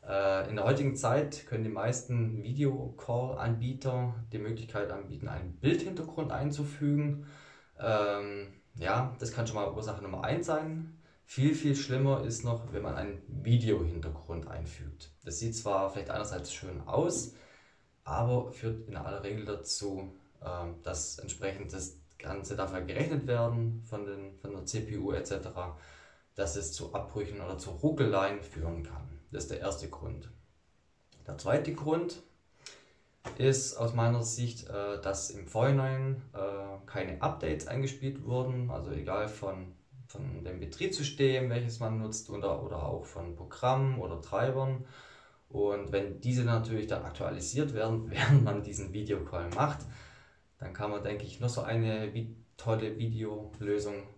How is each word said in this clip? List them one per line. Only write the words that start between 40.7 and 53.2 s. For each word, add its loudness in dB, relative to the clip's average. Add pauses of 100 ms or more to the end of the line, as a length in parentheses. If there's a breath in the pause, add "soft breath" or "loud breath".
welches 0
man 0
nutzt, -4
oder, 0
oder -4
auch -2
von -8
Programmen 2
oder -4
Treibern. 2 (600 loud breath)
Und 2
wenn 0
diese 4
natürlich 4
dann -2
aktualisiert -2
werden, 0
<laughs> -
während 10
man 2
diesen -6
Videocall -2
macht, 2 (800 loud breath)
dann -8
kann -2
man, -2
denke -2
ich, -10
noch 2
so 0
eine 2
vi-, -4 (220)
tolle 0
Videolösung -2 (140)